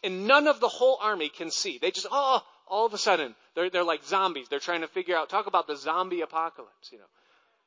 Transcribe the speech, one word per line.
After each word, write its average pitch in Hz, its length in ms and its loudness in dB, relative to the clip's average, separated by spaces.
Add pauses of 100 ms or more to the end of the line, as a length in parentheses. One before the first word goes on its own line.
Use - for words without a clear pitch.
and 190 240 -4
none 294 200 8
of 269 120 2
the 233 80 2
whole 254 340 2
army 190 280 -2
can 165 220 -10
see. 143 260 -6
They 170 140 0
just, - 200 -8
oh, 269 320 2 (240)
all 208 180 0
of 208 80 0
a 202 40 -8
sudden, 160 360 0 (220)
they're, 175 140 0
they're 175 160 0
like 160 180 -2
zombies. 180 460 -2
They're 143 100 -2
trying 170 220 -4
to 160 80 -6
figure 180 260 -2
out, 156 140 -2
talk 202 180 -2
about 185 200 2
the 147 100 -4
zombie 170 440 -2
apocalypse, 160 720 -8
you 120 60 -20
know. 98 120 -20 (580)